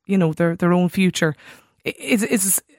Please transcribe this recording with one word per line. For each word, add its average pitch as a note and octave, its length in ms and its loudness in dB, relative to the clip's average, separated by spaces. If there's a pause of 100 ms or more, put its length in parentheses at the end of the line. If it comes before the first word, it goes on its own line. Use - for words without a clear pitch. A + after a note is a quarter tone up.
you G3 120 0
know, E3 160 2
their, E3+ 220 0
their F3 180 0
own F3+ 160 2
future, F3 460 0 (500)
i-, - 120 -6
is, A3+ 260 -2
is G3 380 -2 (180)